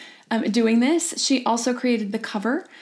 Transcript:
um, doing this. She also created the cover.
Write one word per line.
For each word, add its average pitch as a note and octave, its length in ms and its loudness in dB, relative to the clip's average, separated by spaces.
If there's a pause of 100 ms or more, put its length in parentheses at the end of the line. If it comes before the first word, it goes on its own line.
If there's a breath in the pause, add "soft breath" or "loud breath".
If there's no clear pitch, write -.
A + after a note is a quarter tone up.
(300 loud breath)
um, - 140 0
doing A3+ 380 2
this. D#4+ 360 0
She B3+ 280 0
also A#3+ 280 0
created A#3 380 0
the A3 80 -4
cover. A3+ 480 -4 (140 loud breath)